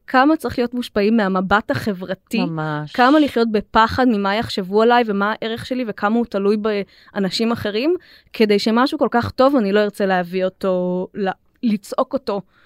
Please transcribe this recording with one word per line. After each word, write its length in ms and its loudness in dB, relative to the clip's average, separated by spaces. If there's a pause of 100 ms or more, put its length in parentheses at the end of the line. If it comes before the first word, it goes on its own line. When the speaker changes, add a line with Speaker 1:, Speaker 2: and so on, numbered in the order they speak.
Speaker 1:
כמה 300 4
צריך 220 -6
להיות 160 -2
מושפעים 420 0
מהמבט 540 0
החברתי, 760 -4
Speaker 2:
ממש. 480 -6
Speaker 1:
כמה 280 6
לחיות 320 0
בפחד 560 2
ממה 280 0
יחשבו 460 -2
עליי 240 4
ומה 340 -2
הערך 260 -8
שלי 200 -4
וכמה 300 -2
הוא 100 0
תלוי 300 0
באנשים 960 -4
אחרים, 420 -2 (380)
כדי 260 2
שמשהו 400 0
כל 120 2
כך 200 -2
טוב, 260 4
אני 160 2
לא 80 4
ארצה 260 -2
להביא 380 -2
אותו, 680 -4
ל-, 160 -4 (320)
לצעוק 500 -2
אותו 280 -4 (260)